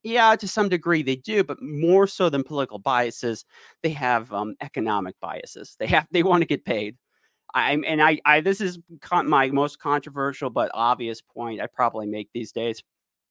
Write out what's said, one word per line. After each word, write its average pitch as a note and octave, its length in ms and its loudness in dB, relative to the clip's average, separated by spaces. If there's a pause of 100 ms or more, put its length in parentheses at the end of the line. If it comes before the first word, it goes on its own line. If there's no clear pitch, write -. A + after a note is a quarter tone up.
Yeah, A3+ 320 4
to G#3+ 120 -6
some G#3 220 0
degree E3+ 340 0
they C3 140 0
do, G#3 260 0
but C#3+ 180 -6
more E3 460 4
so F#3 220 0
than C#3 140 0
political C3+ 360 -4
biases, B2 640 -2 (380)
they E3 80 0
have, B2 420 0
um, G#2 280 -6
economic G#2 580 -4
biases. - 600 -12
They A2 80 -4
have, D#3+ 240 2
they E3+ 120 2
wanna F3 220 4
get - 200 -4
paid. G#2+ 320 -4 (580)
I'm, C3+ 300 0
and D#3 160 0
I, D#3 240 6
I, D3+ 160 6
this G3 200 0
is F3+ 180 -4 (220)
con-, E3+ 280 -2
my C3+ 220 4
most C#3+ 280 0
controversial C#3 720 -4
but A#2 220 -2
obvious A#2 480 -2
point A2+ 400 -10
I A2 60 -4
probably A2 400 -2
make G#2+ 260 -8
these A#2 200 -8
days, A2+ 300 -4 (480)